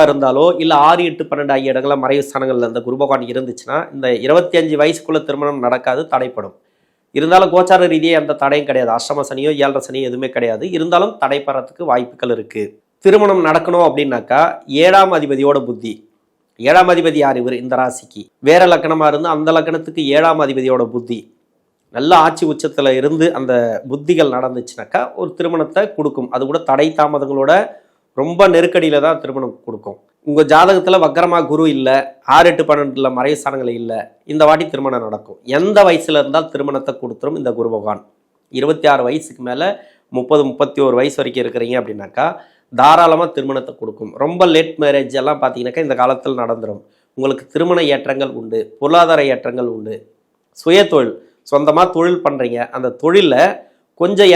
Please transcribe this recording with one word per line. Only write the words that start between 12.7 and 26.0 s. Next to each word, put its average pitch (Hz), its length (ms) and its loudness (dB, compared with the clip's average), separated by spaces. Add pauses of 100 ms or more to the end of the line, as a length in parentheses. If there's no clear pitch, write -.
திருமணம் 196 420 4
நடக்கணும் 170 420 2
அப்படின்னாக்கா, 135 520 0 (440)
ஏழாம் 190 340 6
அதிபதியோட 139 400 0 (100)
புத்தி. 117 240 -10 (800)
ஏழாம் 185 240 4
அதிபதி 160 280 0
யார்? 135 200 0
இவர் 123 200 -4
இந்த 127 180 -6
ராசிக்கு. 123 420 -8 (260)
வேற 175 140 6 (100)
லக்னமா 160 400 0
இருந்து 156 220 -4
அந்த 156 220 0
லக்னத்துக்கு 160 460 -4 (140)
ஏழாம் 156 280 2
அதிபதியோட 131 380 -2 (120)
புத்தி. 120 240 -6 (760)
நல்ல 143 180 0 (120)
ஆட்சி 165 280 0
உச்சத்துல 143 480 -2
இருந்து 156 260 0 (120)
அந்த 131 140 -4 (380)
புத்திகள் 147 460 0
நடந்துச்சுனாக்கா, 123 640 -6 (200)
ஒரு 170 180 -6
திருமணத்தை 170 440 -2 (140)
கொடுக்கும். 147 380 -6